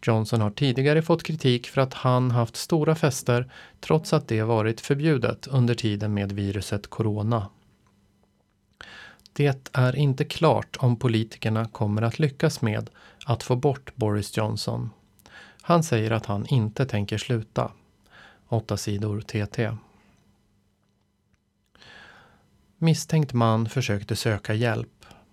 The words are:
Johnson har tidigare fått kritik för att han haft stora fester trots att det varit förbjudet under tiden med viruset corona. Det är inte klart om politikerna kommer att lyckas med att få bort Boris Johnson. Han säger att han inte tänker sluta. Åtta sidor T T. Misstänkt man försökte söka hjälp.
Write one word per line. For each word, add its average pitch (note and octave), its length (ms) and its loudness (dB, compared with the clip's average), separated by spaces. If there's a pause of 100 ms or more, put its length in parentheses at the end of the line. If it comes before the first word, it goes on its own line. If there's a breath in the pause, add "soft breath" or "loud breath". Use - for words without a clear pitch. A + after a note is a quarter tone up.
Johnson A2+ 340 2
har G#2 100 2
tidigare C#3 520 2
fått E3 200 0
kritik B2+ 440 0
för - 140 -2
att C3 140 0
han B2+ 360 2
haft A#2+ 260 0
stora D#3 380 2
fester B2+ 580 0 (280 loud breath)
trots D#3 320 0
att D3 160 0
det A2 140 0
varit A2+ 380 0
förbjudet C#3 680 0
under B2 280 2
tiden G#2 400 -2
med G2+ 180 -2
viruset G2+ 580 -4
corona. G#2+ 580 -2 (1800 loud breath)
Det C#3+ 400 0
är B2+ 240 2
inte C#3+ 280 2
klart C#3 560 0
om B2 160 4
politikerna A2+ 720 0
kommer G#2+ 340 -2
att A#2 160 0
lyckas D#3 440 0
med A2 280 -2 (360 loud breath)
att A2+ 160 0
få B2+ 140 0
bort C3 400 -2
Boris G#2 400 -2
Johnson. A#2 540 -4 (720 loud breath)
Han E3+ 200 4
säger A2 280 0
att A2+ 160 0
han G#2 200 -4
inte A#2 400 0
tänker G#2 320 -4
sluta. A#2+ 540 -4 (760 loud breath)
Åtta A2 280 -2
sidor G#2 440 -4
T G#2+ 260 -4
T. G#2+ 240 -4 (3000 loud breath)
Misstänkt D#3+ 540 2
man A2+ 360 4
försökte G#2 480 -2
söka G#2+ 380 -2
hjälp. A2+ 520 -2 (260)